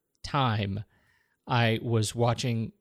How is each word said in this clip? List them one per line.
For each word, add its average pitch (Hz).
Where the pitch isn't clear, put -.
time 107
I 117
was 113
watching 117